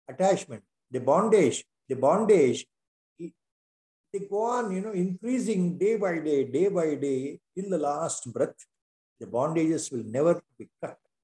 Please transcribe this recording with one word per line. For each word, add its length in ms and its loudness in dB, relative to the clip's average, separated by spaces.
attachment. 540 -2
The 120 -4
bondage, 640 4
the 60 -4
bondage, 720 4
it, 140 -14
they 100 -6
go 220 -2
on, 280 -2
you 100 -4
know, 100 -6
increasing 840 -2
day 200 2
by 220 -2
day, 260 2
day 240 2
by 260 0
day, 440 -4
till 160 -8
the 80 -2
last 560 -4
breath. 220 -2
The 80 -14
bondages 640 -2
will 140 -6
never 360 0
be 120 -16
cut 160 -10